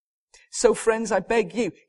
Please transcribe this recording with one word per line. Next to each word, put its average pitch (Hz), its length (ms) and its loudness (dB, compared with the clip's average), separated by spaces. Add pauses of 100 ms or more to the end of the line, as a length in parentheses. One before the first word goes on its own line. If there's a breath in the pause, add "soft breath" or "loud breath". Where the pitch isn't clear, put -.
(520 soft breath)
So - 240 4
friends, 220 360 -2
I 196 100 0
beg 190 340 -2
you, 214 160 -2 (180)